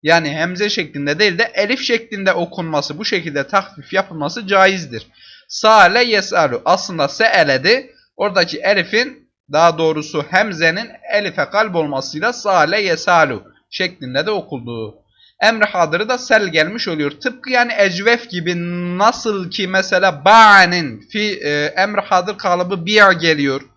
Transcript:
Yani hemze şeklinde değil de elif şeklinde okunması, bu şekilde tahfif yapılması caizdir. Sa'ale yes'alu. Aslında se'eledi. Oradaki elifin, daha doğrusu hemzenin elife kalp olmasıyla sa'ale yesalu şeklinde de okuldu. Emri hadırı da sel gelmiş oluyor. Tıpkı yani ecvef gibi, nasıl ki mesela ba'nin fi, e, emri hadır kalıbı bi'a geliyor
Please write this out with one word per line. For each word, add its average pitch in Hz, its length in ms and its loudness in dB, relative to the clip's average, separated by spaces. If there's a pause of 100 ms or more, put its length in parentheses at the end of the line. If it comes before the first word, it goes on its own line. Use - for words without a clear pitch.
Yani 156 280 2
hemze 180 400 -4
şeklinde 147 480 -4
değil 190 200 0
de 233 160 -2
elif 233 260 -2
şeklinde 208 520 -2
okunması, 165 640 -4
bu 214 60 -10
şekilde 180 420 -4
tahfif 190 460 -6
yapılması 190 540 -6
caizdir. 190 600 2 (420)
Sa'ale 214 560 4
yes'alu. 180 600 0
Aslında 170 440 0
se'eledi. 202 840 0 (220)
Oradaki 180 420 -2
elifin, 208 640 -2 (300)
daha 160 260 4
doğrusu 151 520 -2
hemzenin 185 600 0 (220)
elife 196 320 -2
kalp 185 300 -2
olmasıyla 151 580 -4
sa'ale 190 500 0
yesalu 160 640 0 (260)
şeklinde 160 560 -6
de 214 40 -4
okuldu. 117 640 -8 (480)
Emri 220 220 2
hadırı 180 440 -2
da 247 100 -2
sel 220 300 0
gelmiş 165 400 -2
oluyor. 151 220 -2
Tıpkı 254 400 -10
yani 240 280 0
ecvef 202 520 0
gibi, 180 240 -6 (440)
nasıl 208 520 -2
ki 190 180 -6
mesela 185 560 0
ba'nin 180 760 6
fi, 208 420 -6
e, 147 220 -2
emri 190 360 -2
hadır 190 380 -2
kalıbı 180 480 -2
bi'a 208 260 6
geliyor 147 480 0 (160)